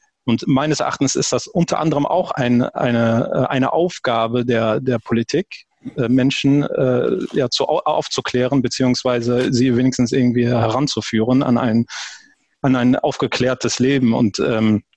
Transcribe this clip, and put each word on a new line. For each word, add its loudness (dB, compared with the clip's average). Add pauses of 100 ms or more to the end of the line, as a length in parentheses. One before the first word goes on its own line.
(260)
Und 0
meines 0
Erachtens -2
ist -2
das -2
unter -2
anderem 0
auch -2
ein, 0
eine, 0
äh, 0
eine -2
Aufgabe 0
der, 0
der -2
Politik, -4 (320)
äh, -2
Menschen, 2
äh, 0 (160)
ja, 0
zu, -2
au-, 0
aufzuklären, -2
beziehungsweise 0
sie 2
wenigstens 0
irgendwie 2
heranzuführen 0
an 2
ein, 0 (760)
an 2
ein 4
aufgeklärtes -2
Leben. 2
Und, 0
ähm, 2 (140)